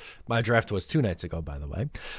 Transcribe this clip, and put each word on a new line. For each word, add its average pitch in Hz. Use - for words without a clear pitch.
my 117
draft 117
was 95
two 156
nights 98
ago, 85
by 71
the 71
way, 107